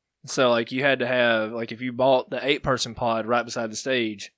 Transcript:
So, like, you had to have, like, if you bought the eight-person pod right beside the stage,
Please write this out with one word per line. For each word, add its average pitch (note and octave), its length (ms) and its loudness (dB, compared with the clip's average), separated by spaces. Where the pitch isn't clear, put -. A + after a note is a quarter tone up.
So, B2+ 240 4
like, A#2 200 2
you C3 120 -4
had C3+ 160 2
to B2 80 -2
have, A#2+ 460 2
like, A#2 200 -8
if A2+ 80 -12
you B2+ 140 -6
bought B2+ 340 4
the B2 180 -6
eight-person C3 480 0
pod A2+ 320 0
right A#2+ 180 2
beside A#2 280 -6
the G#2+ 40 -8
stage, A2+ 600 -2